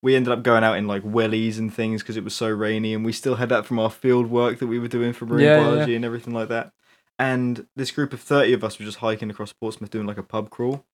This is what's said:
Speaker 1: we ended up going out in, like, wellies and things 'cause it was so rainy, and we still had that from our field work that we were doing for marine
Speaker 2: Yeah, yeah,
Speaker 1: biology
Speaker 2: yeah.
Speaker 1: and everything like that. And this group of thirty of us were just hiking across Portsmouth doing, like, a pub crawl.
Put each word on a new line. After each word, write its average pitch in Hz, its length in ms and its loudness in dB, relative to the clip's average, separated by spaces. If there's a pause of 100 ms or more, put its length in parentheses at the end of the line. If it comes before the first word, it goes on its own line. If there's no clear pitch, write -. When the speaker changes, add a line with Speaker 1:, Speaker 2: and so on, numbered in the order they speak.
Speaker 1:
we 131 120 4
ended 123 180 2
up 120 120 -2
going 113 180 6
out 110 140 4
in, 101 100 -2
like, 101 160 -4
wellies 110 560 0
and 110 140 -4
things 110 300 -4
'cause 110 140 -8
it 107 60 -6
was 101 120 -8
so 113 140 -4
rainy, 110 460 -2
and 110 100 -4
we 113 80 -2
still 127 240 -2
had 123 120 -2
that 117 180 2
from 120 140 -2
our 110 100 2
field 123 400 2
work 120 300 0
that 127 80 -4
we 117 100 -2
were 117 80 -6
doing 120 260 -2
for 120 140 -10
marine 143 200 4
Speaker 2:
Yeah, 151 100 8
yeah, 151 80 6
Speaker 1:
biology - 280 2
Speaker 2:
yeah. 117 40 0
Speaker 1:
and 117 80 -2
everything 117 300 -6
like 113 160 -4
that. 117 200 -4 (480)
And 123 560 -2
this 135 160 -6
group 143 220 -4
of 139 80 -12
thirty 139 320 4
of 113 100 2
us 107 160 -6
were 104 60 -12
just 104 140 -12
hiking 110 320 -4
across 104 220 -12
Portsmouth 110 380 -10
doing, 107 160 -6
like, 101 120 -8
a 98 40 -10
pub 107 280 -8
crawl. 131 440 -6